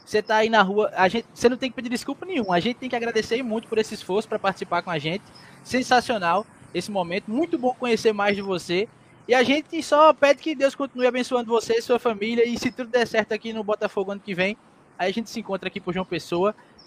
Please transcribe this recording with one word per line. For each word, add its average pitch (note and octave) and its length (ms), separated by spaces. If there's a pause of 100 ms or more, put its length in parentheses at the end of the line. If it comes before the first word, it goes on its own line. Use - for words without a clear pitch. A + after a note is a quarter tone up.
Você G#3+ 180
tá G#3+ 140
aí A3 140
na A3 100
rua, G3+ 340
a F#3 140
gente, A#3 240
você - 160
não B3 80
tem B3+ 140
que - 60
pedir B3 120
desculpa C4+ 380
nenhuma. A#3 280
A F3 60
gente A#3 160
tem C4 140
que B3+ 60
agradecer A#3 460
muito A3+ 240
por A3 120
esse A3 160
esforço G3+ 340
pra G#3+ 100
participar F#3 440
com F3+ 80
a D#3+ 80
gente. D#3+ 260 (380)
Sensacional A3 840 (280)
esse F3+ 160
momento. F#3+ 400
Muito D#4 280
bom B3 160
conhecer A#3 380
mais G3+ 240
de G3+ 60
você. F3+ 440 (400)
E A#3 80
a B3+ 80
gente D4+ 400
só D4+ 300
pede C#4 300
que D#4 120
Deus C4+ 200
continue B3+ 320
abençoando A#3+ 440
você A3+ 260
e A#3 60
sua B3 160
família. A3+ 480
E A#3+ 120
se B3+ 120
tudo A#3+ 200
der A#3+ 160
certo A3 260
aqui A3 220
no A3 100
Botafogo G3+ 480
ano G3 80
que G3 140
vem, F#3 240 (400)
aí F3+ 100
a G3 40
gente A3+ 180
se A3+ 100
encontra F#3+ 280
aqui G3 120
por F3+ 140
João F#3+ 100
Pessoa F3+ 500 (320)